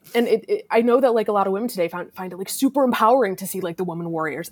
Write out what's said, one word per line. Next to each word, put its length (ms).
and 120
it, 200
it, 240
I 100
know 200
that, 120
like, 140
a 60
lot 120
of 80
women 140
today 220
found, 240
find 180
it, 60
like, 120
super 340
empowering 520
to 100
see, 140
like, 180
the 60
woman 280
warriors, 400